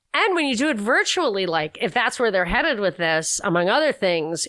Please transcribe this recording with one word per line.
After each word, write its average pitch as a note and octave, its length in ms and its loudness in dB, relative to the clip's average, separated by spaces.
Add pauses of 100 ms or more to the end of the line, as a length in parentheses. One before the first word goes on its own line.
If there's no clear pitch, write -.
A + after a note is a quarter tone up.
(140)
and F#4+ 200 2
when E4 100 2
you C4+ 120 0
do C#4 120 2
it C#4+ 80 0
virtually, A3+ 720 0
like, D#3+ 340 -2
if A3 140 -2
that's B3 260 0
where A3+ 100 2
they're F#3 140 2
headed A#3+ 360 0
with F#3+ 180 -2
this, D#3+ 460 0
among F3 260 2
other C#4+ 220 2
things, E3 560 -2